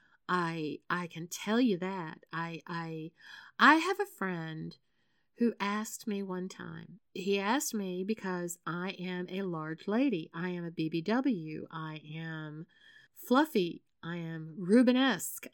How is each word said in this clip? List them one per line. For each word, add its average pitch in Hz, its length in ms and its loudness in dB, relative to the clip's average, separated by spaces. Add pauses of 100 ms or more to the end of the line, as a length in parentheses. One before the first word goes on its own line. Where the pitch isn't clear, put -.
(280)
I, 165 520 0 (100)
I 175 160 0
can 175 200 -10
tell 214 340 0
you 220 180 6
that. 180 400 -6 (140)
I, 165 340 -6
I, 165 440 -6 (480)
I 269 180 10
have 370 220 2
a 403 60 2
friend 165 720 -6 (640)
who 233 200 2
asked 208 480 -2
me 202 160 -2
one 185 260 -4
time. 170 520 -14 (140)
He 190 240 0
asked 220 360 0
me 190 300 -2
because 185 600 -2
I 175 240 -4 (100)
am 180 300 -4
a 185 120 -4
large 160 460 -6
lady. 214 460 2
I 175 160 -4
am 175 140 -4
a 165 60 -6
B 160 200 -2
B 165 100 0
W. 196 720 0
I 156 300 -8 (120)
am 160 520 -8 (480)
fluffy. 240 680 2 (200)
I 170 140 -6
am 165 440 -6
Rubenesque. 240 920 6